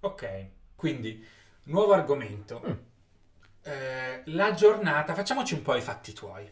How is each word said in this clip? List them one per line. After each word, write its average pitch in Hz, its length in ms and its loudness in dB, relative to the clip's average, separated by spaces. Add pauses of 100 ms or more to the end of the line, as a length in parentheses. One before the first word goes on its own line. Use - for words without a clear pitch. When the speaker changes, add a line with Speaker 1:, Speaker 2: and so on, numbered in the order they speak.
Speaker 1:
Ok, 98 460 -6 (280)
quindi, 113 500 -6 (400)
nuovo 202 280 4
argomento. 123 720 0
Speaker 2:
Mm. - 40 -4 (920)
Speaker 1:
Eh, 131 640 -10
la 196 260 2
giornata, 175 640 6
facciamoci 214 400 -2
un 135 80 -4
po' 131 140 0
i 123 40 0
fatti 117 320 -10
tuoi. 101 400 -14